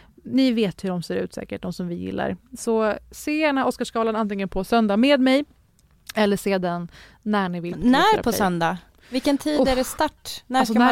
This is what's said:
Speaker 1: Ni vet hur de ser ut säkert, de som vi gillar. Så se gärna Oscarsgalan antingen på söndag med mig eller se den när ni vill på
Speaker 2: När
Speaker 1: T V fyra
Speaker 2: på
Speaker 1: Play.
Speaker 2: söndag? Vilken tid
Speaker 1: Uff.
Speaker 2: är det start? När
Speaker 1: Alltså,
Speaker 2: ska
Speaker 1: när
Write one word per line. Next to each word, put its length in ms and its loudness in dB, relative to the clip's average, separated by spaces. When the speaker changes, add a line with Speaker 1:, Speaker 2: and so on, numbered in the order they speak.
Speaker 1:
Ni 240 2
vet 320 -2
hur 60 -4
de 140 -4
ser 120 -6
ut 180 -4
säkert, 280 -10
de 120 -8
som 140 -8
vi 80 -6
gillar. 420 -6
Så 360 0
se 280 -6
gärna 260 0
Oscarsgalan 500 -2
antingen 340 -4
på 140 -4
söndag 340 2
med 220 4
mig 260 4
eller 220 2
se 200 0
den 300 -4
när 260 0
ni 100 -6
vill 140 -6
på 140 -8
Speaker 2:
När 120 6
Speaker 1:
T 120 4
V 20 6
fyra 100 0
Speaker 2:
på 60 0
Speaker 1:
Play. 80 -2
Speaker 2:
söndag? 400 0
Vilken 280 0
tid 220 -2
Speaker 1:
Uff. 100 4
Speaker 2:
är 60 2
det 80 0
start? 640 -6
När 120 0
Speaker 1:
Alltså, 140 2
Speaker 2:
ska 60 4
Speaker 1:
när 120 6